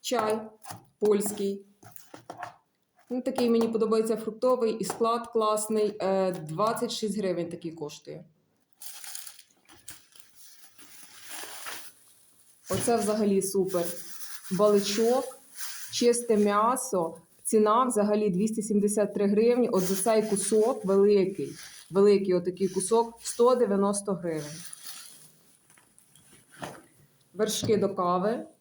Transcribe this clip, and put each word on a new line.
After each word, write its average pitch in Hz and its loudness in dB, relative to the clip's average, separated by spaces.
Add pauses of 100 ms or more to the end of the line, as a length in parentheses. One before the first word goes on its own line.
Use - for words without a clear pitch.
Чай 220 -2 (580)
польський. 202 0 (1400)
Ну, 247 -4
такий 247 0
мені 226 2
подобається 220 0
фруктовий 226 0
і 220 -4
склад 233 -2
класний. 214 0
Е, 190 0
двадцять 190 -4
шість 208 -4
гривень 175 -2
такий 170 -10
коштує. 151 -14 (4000)
Оце 220 0
взагалі 202 2
супер. 185 0 (640)
Баличок, 208 2 (680)
чисте 240 2
м'ясо. 208 0 (260)
Ціна 220 4
взагалі 208 2
двісті 208 0
сімдесят 208 2
три 202 2
гривні. 226 4
От 190 2
за 190 2
цей 220 2
кусок 214 2
великий, 190 2 (340)
великий 196 4
отакий 180 -2
кусок, 226 0
сто 247 4
дев'яносто 202 0
гривень. 160 -6 (2750)
Вершки 214 0
до 196 0
кави. 185 0 (140)